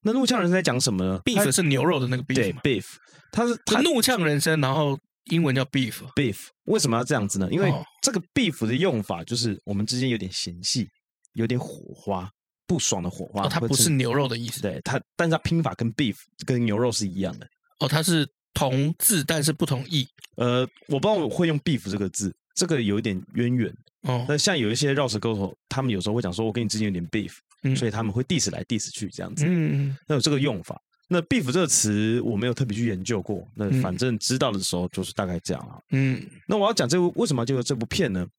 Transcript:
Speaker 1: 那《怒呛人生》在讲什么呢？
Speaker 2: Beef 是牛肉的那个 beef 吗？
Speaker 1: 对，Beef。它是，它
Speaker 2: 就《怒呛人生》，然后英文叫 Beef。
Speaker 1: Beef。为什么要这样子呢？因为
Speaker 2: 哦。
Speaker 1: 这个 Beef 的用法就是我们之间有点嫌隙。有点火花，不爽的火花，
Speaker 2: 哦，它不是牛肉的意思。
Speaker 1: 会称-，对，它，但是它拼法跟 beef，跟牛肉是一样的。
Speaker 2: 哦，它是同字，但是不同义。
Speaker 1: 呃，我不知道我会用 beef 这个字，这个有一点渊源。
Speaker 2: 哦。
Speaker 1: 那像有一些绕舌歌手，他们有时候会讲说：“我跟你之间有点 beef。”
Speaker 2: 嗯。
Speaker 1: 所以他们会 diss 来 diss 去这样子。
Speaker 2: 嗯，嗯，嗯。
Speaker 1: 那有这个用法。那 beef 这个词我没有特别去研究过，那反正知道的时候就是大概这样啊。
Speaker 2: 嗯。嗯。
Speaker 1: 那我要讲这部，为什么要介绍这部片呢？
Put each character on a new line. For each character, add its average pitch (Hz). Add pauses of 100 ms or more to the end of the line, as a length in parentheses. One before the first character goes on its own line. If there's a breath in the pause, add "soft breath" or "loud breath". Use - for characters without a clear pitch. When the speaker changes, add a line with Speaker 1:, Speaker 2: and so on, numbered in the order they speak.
Speaker 1:
那 214
《怒 262
呛 247
人 175
生》 175
在 185
讲 131
什 120
么 92
呢？ 95
Speaker 2:
Beef 202
是 190
牛 139
肉 160
的 127
那 127
个 123
beef 120
吗？ -
Speaker 1:
对， 123
Beef。 - (460 soft breath)
它 233
是， 240 (100)
它 214
Speaker 2:
就 294
《怒 233
呛 220
人 147
生》， 160
然 131
后 147 (280)
英 165
文 135
叫 135
Beef。 127 (220)
Speaker 1:
Beef。 123 (280)
为 208
什 135
么 113
要 127
这 147
样 104
子 98
呢？ 92
因 175
为 190
Speaker 2:
哦。 139 (180)
Speaker 1:
这 277
个 202 (140)
Beef 196
的 117
用 135
法 85
就 120
是 113
我 101
们 104
之 123
间 131
有 117
点 95
嫌 - (100)
隙。 107 (520)
有 110
点 123
火 - (220)
花， 95 (380)
不 180
爽 95
的 90
火 90
花， 101
Speaker 2:
哦， -
它 160
不 120
是 131
牛 127
肉 139
的 117
意 117
思。 -
Speaker 1:
会 -
称-， 101
对， 64
它， 135 (140)
但 170
是 160
它 156
拼 165
法 -
跟 117
beef， 120 (280)
跟 120
牛 104
肉 120
是 107
一 92
样 87
的。 - (320)
Speaker 2:
哦， 143
它 151
是 160 (260)
同 139
字， 170
但 156
是 151
不 165
同 135
义。 143 (300)
Speaker 1:
呃， 123 (260)
我 139
不 -
知 -
道 220
我 156
会 170
用 151
beef 131
这 101
个 98
字， 95 (220)
这 180
个 143
有 101
一 -
点 101 (160)
渊 120
源。 117 (300)
Speaker 2:
哦。 123
Speaker 1:
那 147
像 175
有 110
一 117
些 143
绕 139
舌 107
歌 113
手， 98 (140)
他 131
们 131
有 98
时 104
候 107
会 120
讲 95
说 104
：“我 110
跟 120
你 104
之 107
间 110
有 101
点 87
beef。” 101 (320)
Speaker 2:
嗯。 135
Speaker 1:
所 123
以 104
他 110
们 107
会 120
diss 127
来 -
diss -
去 104
这 92
样 92
子。 151
Speaker 2:
嗯， -
嗯， 160 (180)
嗯。 135 (100)
Speaker 1:
那 151
有 127
这 151
个 147
用 131
法。 - (300)
那 175
beef 175
这 180
个 170
词 107
我 113
没 110
有 120
特 139
别 104
去 117
研 95
究 104
过， 92
那 104 (120)
反 92
正 117
知 131
道 123
的 98
时 92
候 90
就 95
是 -
大 101
概 90
这 -
样 65
啊。 - (120)
Speaker 2:
嗯。 131
嗯。 - (180)
Speaker 1:
那 208
我 202
要 233
讲 131
这 170
部， 175
为 -
什 147
么 120
要 117
介 131
绍 123
这 135
部 110
片 143
呢？ 90 (140)